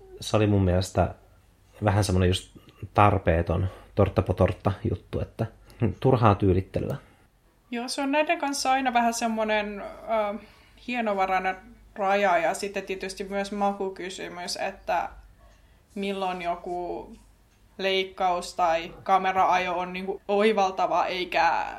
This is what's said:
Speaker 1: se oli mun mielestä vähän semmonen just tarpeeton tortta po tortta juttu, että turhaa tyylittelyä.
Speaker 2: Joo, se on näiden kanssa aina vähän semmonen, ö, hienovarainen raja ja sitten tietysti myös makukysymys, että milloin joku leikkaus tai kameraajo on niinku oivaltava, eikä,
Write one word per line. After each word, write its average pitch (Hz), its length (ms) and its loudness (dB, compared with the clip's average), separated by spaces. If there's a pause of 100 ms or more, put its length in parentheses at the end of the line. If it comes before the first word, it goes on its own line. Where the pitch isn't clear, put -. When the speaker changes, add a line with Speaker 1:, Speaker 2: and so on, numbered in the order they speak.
(200)
Speaker 1:
se - 160 -2
oli 107 100 4
mun 101 180 4
mielestä 92 500 0 (720)
vähän 101 200 4
semmonen 92 240 2
just - 280 -2 (380)
tarpeeton 92 760 2 (260)
tortta 98 280 2
po 92 100 -2
tortta 95 400 0 (180)
juttu, - 300 -6
että - 260 -6 (540)
turhaa 120 340 4
tyylittelyä. 95 640 0 (760)
Speaker 2:
Joo, 240 180 -8
se 285 140 -6
on 269 100 -2
näiden 311 260 2
kanssa 277 340 0
aina 262 200 2
vähän 233 220 2
semmonen, 214 680 -2
ö, 208 580 -4 (480)
hienovarainen 190 680 0 (380)
raja 196 440 2
ja 165 160 0
sitten 196 280 -6
tietysti 190 420 -8
myös 196 280 -6
makukysymys, 190 1040 -6
että 185 520 -4 (840)
milloin 190 480 -4
joku 175 680 -6 (680)
leikkaus 190 760 0
tai 170 480 0
kameraajo 185 760 2
on 180 140 -4
niinku 190 360 -8
oivaltava, 190 800 2
eikä, 165 600 0 (120)